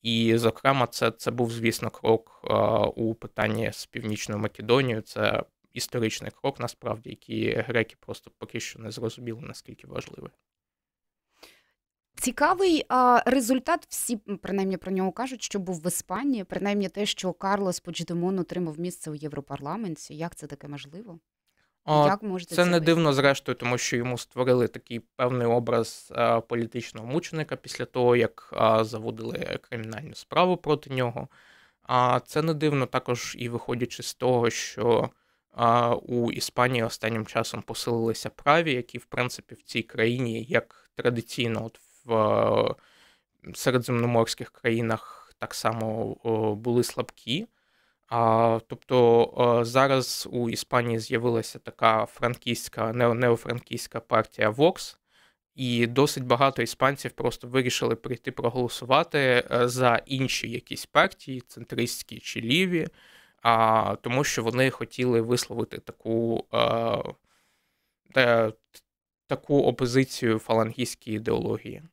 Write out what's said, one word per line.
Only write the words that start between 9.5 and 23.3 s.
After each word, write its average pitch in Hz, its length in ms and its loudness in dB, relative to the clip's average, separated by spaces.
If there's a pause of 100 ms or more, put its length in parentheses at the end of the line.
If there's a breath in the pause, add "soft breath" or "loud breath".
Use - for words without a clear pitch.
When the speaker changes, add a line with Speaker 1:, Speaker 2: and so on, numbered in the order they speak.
Speaker 1:
важливий. - 440 -12 (1800 soft breath)
Speaker 2:
Цікавий, 339 760 2
а, 247 380 6
результат, 262 600 2
всі, - 300 -6 (100)
м, 202 100 -6
принаймні, 196 380 -2
про 185 160 -8
нього 190 200 0
кажуть, 254 300 -8
що - 160 -6
був 180 240 -6
в 170 40 -4
Іспанії, 214 580 -2
принаймні 202 440 -2
те, 208 180 -4
що 185 260 -4
Карлос 196 480 -2
Пучдемон 175 580 -2
отримав 165 420 -4
місце 175 300 -8
у 151 40 -6
Європарламенті. 147 1000 -8
Як 165 180 -8
це 151 120 -16
таке 143 220 -16
можливо? 160 500 -16 (680)
Speaker 1:
А, 151 220 6
Speaker 2:
Як 202 160 2
можете 185 280 -6
Speaker 1:
це 165 60 -2
Speaker 2:
це 175 80 6
Speaker 1:
не 180 60 4
Speaker 2:
пояснити? 165 240 4
Speaker 1:
дивно, 160 180 4
зрештою, 139 440 2